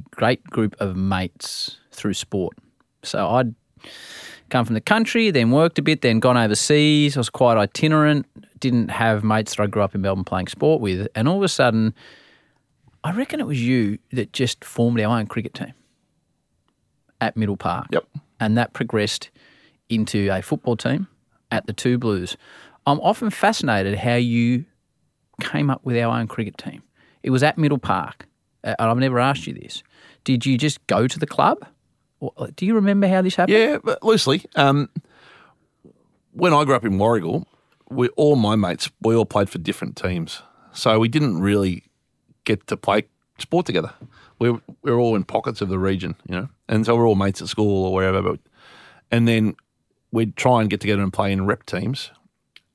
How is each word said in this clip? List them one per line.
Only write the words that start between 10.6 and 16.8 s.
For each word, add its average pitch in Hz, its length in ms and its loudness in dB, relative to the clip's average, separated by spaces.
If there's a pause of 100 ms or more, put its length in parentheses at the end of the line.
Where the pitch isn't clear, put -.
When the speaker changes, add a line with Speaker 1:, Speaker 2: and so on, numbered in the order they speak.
Speaker 1:
with. 98 340 -2
And 113 120 0
all 185 100 2
of 202 60 -2
a 185 60 2
sudden, 110 440 0 (1120)
I 156 80 -4
reckon 269 280 -4
it 247 80 -6
was 139 140 -4
you 117 360 0 (140)
that 120 200 -4
just - 320 -4
formed 120 380 0
our 113 160 0
own 107 80 -4
cricket - 300 -4
team - 180 -12 (1500)